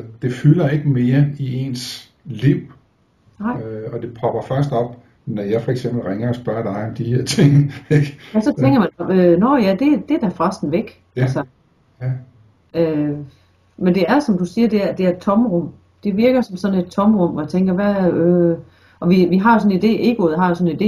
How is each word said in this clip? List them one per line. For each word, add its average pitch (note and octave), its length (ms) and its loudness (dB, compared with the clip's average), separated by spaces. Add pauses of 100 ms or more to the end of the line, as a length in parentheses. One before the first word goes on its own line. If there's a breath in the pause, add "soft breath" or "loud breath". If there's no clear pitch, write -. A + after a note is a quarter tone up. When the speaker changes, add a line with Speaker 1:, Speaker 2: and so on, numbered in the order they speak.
(220)
Speaker 1:
det B2 120 -2
fylder D#3 360 4
ikke D3 200 -2
mere B2+ 360 2 (140)
i B2+ 160 -6
ens C3 560 -8 (140)
liv. C3+ 320 0 (840)
Speaker 2:
Nej. A#3 220 -6
Speaker 1:
Øh, - 320 -10
og - 80 -10
det - 200 -12
popper A2+ 200 -2
først C#3+ 300 -2
op, - 260 -4 (280 soft breath)
når G#2 180 -6
jeg G#2+ 180 -2
for C3 100 -4
eksempel A#2+ 300 -4
ringer G#2 280 -4
og A#2 60 -2
spørger A2 280 -6
dig G#2 260 -6
om A2+ 60 -12
de A2+ 80 -6
her A#2+ 220 -2
ting, C#3+ 520 4
<laughs> - 120 -10
ikke? D3 300 0 (140)
Speaker 2:
Ja, G#3+ 80 0
så D4 180 0
tænker B3 200 2
man, F3 400 -2
øh, F3 200 4
"Nå C4+ 180 2
ja, G3 220 2
det, C#4 300 0
det D4 60 0
er E4 40 0
da A3 80 -2
forresten E3 440 -4
væk." - 320 -6 (120)
Speaker 1:
Ja. B2+ 60 -2
Speaker 2:
Altså, C#3 220 -2 (580)
Speaker 1:
Ja. B2+ 100 -4 (680)
Speaker 2:
øh, D3+ 360 -2 (600 soft breath)
men F3+ 180 2
det F#3 120 0
er, C4 120 2
som F#3+ 180 0
du F3+ 80 -4
siger, A3+ 240 0
det G3+ 200 0
er, - 60 -6
det F#3 100 -2
er F3+ 40 2
et F3 80 0
tomrum. G3 520 0 (340)
Det G3 140 -2
virker B3 240 4
som F#3+ 160 -8
sådan G3 220 -2
et F3 80 -4
tomrum, G3+ 480 2
og D3+ 60 -4
jeg D3+ 80 -8
tænker, F#3 240 0
hvad, G3 380 0
øh... E3+ 460 2 (420 soft breath)
Og F3 100 0
vi, F#3 200 4
vi F3+ 80 2
har A3 220 4
sådan G#3 120 2
en F#3+ 120 2
idé, A3+ 280 2
egoet E3+ 280 0
har F3+ 140 2
sådan E3+ 260 0
en - 80 -2